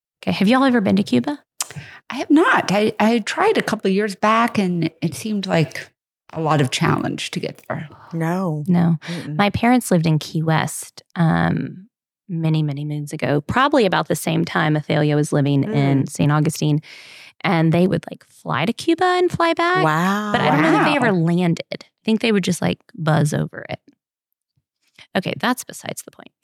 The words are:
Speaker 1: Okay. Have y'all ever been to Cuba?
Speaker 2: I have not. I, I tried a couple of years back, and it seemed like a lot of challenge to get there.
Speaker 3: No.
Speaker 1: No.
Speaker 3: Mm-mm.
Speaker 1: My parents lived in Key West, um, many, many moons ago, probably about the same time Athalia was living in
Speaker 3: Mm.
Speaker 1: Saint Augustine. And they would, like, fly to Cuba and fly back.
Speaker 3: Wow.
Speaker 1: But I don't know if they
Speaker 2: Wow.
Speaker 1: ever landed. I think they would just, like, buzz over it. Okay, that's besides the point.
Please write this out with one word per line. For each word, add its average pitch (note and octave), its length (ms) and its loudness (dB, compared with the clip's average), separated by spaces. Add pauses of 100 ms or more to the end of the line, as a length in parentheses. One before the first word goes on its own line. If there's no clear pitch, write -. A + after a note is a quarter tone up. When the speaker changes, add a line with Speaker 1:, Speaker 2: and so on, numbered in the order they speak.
(240)
Speaker 1:
Okay. - 80 -2
Have F#3 160 2
y'all C4 160 4
ever B3 160 2
been F3+ 160 2
to G3+ 80 2
Cuba? B3+ 360 -2 (720)
Speaker 2:
I A#3 60 -10
have D4+ 160 -2
not. E4+ 400 4
I, G#3+ 260 2
I A3+ 220 2
tried F#4 380 0
a A#3 40 0
couple A3 280 -2
of F#3+ 40 2
years G3+ 220 -2
back, A3+ 420 2
and F3+ 320 0 (120)
it D#3 140 -4
seemed G#3 300 -6
like E3+ 460 -2 (400)
a - 80 -10
lot D#3 220 2
of B2+ 100 0
challenge - 600 -2
to - 100 -6
get - 260 -10
there. D#3+ 220 -8 (240)
Speaker 3:
No. E3 540 -2
Speaker 1:
No. E3+ 380 4
Speaker 3:
Mm-mm. D#3 300 -8
Speaker 1:
My G3+ 140 2
parents A#3+ 420 2
lived E3 160 2
in D#3 100 2
Key D#3 260 -4
West, - 600 -2 (140)
um, E3+ 720 0 (400)
many, D#3+ 340 -2
many D3 220 -6
moons D3 260 -8
ago, C#3+ 300 -2
probably C4+ 440 2
about E3 220 0
the E3 80 0
same E3 300 -2
time D#3+ 320 0
Athalia D3+ 400 0
was D3 160 0
living C#3+ 320 2
in C#3 380 0
Speaker 3:
Mm. C#3+ 60 -6
Speaker 1:
Saint D3 220 0
Augustine. D3+ 480 0 (600)
And E3 300 2
they F3 160 4
would, E3+ 240 -2
like, - 140 -18
fly D#3+ 400 -6
to A#3 80 -2
Cuba E4 320 -2
and F4+ 260 2
fly E4 220 0
back. F4 300 2
Speaker 3:
Wow. F#3+ 480 0
Speaker 1:
But - 100 0
I - 100 2
don't D4 100 2
know D#4+ 180 4
if - 60 2
they D4 140 0
Speaker 2:
Wow. B3 80 2
Speaker 1:
ever G#3+ 60 2
landed. E3+ 580 0
I - 60 -10 (260)
think A3 180 0
they A#3 100 0
would G3+ 120 2
just, F#3 180 -2
like, - 180 -2 (160)
buzz D#3 380 2
over - 360 -6
it. - 100 -10 (1400)
Okay, - 220 -4
that's B3 240 -4
besides - 400 -14
the - 80 -20
point. - 200 -20 (120)